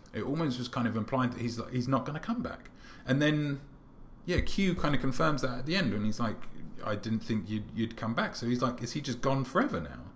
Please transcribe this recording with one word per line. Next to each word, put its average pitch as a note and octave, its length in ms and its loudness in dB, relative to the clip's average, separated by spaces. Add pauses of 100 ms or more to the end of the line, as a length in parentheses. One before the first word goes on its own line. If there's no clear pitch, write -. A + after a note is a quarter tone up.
(140)
it G#2+ 80 -2
almost C#3+ 340 0
was B2 120 -4
kind A#2 200 0
of G#2 80 0
implied A#2+ 360 2
that - 100 -6
he's, A#2 160 -2
like, A2+ 120 -6
he's B2 180 0
not C3 180 2
gonna D3+ 140 -4
come A#3 200 -2
back. - 300 -6 (360)
And C3 140 4
then, D3 400 2 (640)
yeah, E3+ 160 2
Q F#3+ 340 4
kind C#3+ 200 4
of - 80 4
confirms D3 400 4
that B2 160 0
at C3 80 -4
the E3 100 2
end C#3 160 2
when G#2 120 0
he's G#2+ 140 2
like, A2 300 -2 (360)
"I G#2+ 100 0
didn't A2 260 0
think G#2 300 -2
you'd, G#2+ 140 -2 (100)
you'd A2 220 0
come A#2 180 -2
back." G3 220 0
So A#2 100 -4
he's B2 160 2
like, B2 200 0
"Is - 100 -4
he D3 100 -4
just B2 180 -4
gone C3+ 240 2
forever A3 360 0
now? C2 200 -8 (140)